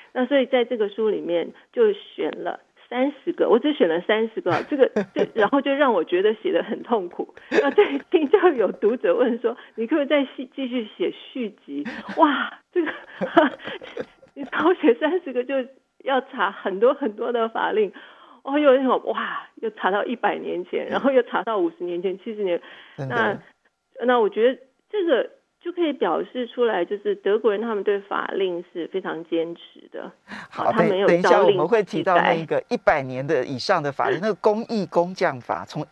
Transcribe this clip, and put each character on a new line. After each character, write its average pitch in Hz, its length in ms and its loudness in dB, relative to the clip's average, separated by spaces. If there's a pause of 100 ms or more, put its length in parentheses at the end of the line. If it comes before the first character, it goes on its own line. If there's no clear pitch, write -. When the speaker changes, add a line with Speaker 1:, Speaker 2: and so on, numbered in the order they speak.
(120)
Speaker 1:
那 254 120 -2
所 277 140 2
以 254 80 2
在 247 180 2
这 240 120 -6
个 208 120 0
书 220 200 -2
里 175 120 -2
面 165 320 -4 (200)
就 220 200 2
选 - 380 -6 (140)
了 - 160 -8 (280)
三 254 220 0 (140)
十 349 80 -4
个， - 160 0
我 220 100 6
只 294 140 0
选 254 160 2
了 160 140 0
三 220 320 0
十 180 80 -6
个， 180 100 0 (160)
这 302 80 -4
个， 262 100 6 (140)
Speaker 2:
<laughs> 190 140 -6
Speaker 1:
这， - 180 0
然 208 160 2
后 277 120 2
就 277 120 0
让 269 220 2
我 165 100 2
觉 175 160 0
得 214 140 2
写 175 180 -4
得 165 100 2
很 208 200 -8
痛 202 260 -2
苦。 - 260 -10 (160)
那 285 200 2
最 277 280 4 (120)
近 320 180 4
就 403 100 6 (120)
有 220 200 0
读 214 240 0
者 196 220 2
问 233 240 2
说 240 160 -2 (200)
：“你 226 100 -4
可 302 100 0
不 - 0 -
可 294 60 2
以 277 40 -2
再 285 160 2 (140)
细-， 262 180 -12
继 269 140 -6
续 240 260 -4
写 160 160 -2
续 - 380 -10 (160)
集？” 143 220 -8 (320)
哇， 196 340 2 (180)
这 349 140 -2
个， - 80 -6 (640)
<laughs> - 760 -16
你 277 100 -12
超 339 300 2
写 - 200 4
三 311 280 -2
十 269 100 -10
个 247 100 -2
就 254 120 -4 (500)
要 262 160 0
查 233 300 -4
很 190 280 -6
多 240 140 6
很 277 240 -4
多 233 160 -6
的 226 160 -2
法 220 240 -2
令， 208 180 0 (520)
哦， 277 160 -2
又 285 180 6
那 277 80 2
种， 226 220 2
哇， - 420 -8 (140)
又 220 80 -4
查 202 200 -2
到 202 140 0
一 254 100 -4
百 165 220 -2
年 165 300 -6
前， - 200 -4
然 - 140 -2
后 254 100 2
又 262 120 4
查 175 200 -4
到 214 160 -4
五 170 120 0
十 165 140 -12
年 175 180 -6
前、 190 160 -4
七 220 160 -10
十 208 100 -6
年， 175 160 -2 (380)
Speaker 2:
真 135 100 -8
的。 247 60 -6
Speaker 1:
那， - 880 -6
那 247 160 4
我 208 80 2
觉 220 240 2
得 254 80 -8 (300)
这 415 140 -2
个 269 260 2 (300)
就 349 100 -10
可 349 100 -6
以 320 120 0
表 175 320 -2
示 247 240 -8
出 247 160 -2
来， 226 200 0
就 208 140 -6
是 202 160 -2
德 202 240 0
国 214 140 2
人 202 80 -2
他 233 120 -4
们 202 120 -4
对 202 160 0
法 - 340 -6
令 180 380 -2
是 170 160 -6
非 190 120 -6
常 165 260 -8
坚 165 280 -4
持 - 380 -20
的。 - 180 -12 (400)
Speaker 2:
好， - 140 -6
Speaker 1:
啊， - 80 2
他 226 100 4
没 190 160 4
有 196 80 2
Speaker 2:
等， 175 160 2
等 185 80 6
一 175 40 8
下 202 60 6
我 185 100 4
们 - 160 2
会 214 180 2
提 - 180 -6
到 180 140 2
那 165 60 4
个 - 40 2
Speaker 1:
朝 101 60 2
令 165 80 0
夕 160 60 -8
改。 147 220 -2
Speaker 2:
一 240 80 -4
百 170 260 2
年 131 220 -6
的 143 220 0
以 135 100 -6
上 170 240 0
的 143 120 -4
法 - 180 -2
令， 180 100 -2
那 196 60 -2
个 214 80 0
工 214 340 0
艺 208 180 -2
工 175 280 0
匠 151 260 -2
法， 92 240 -6
从 - 280 -8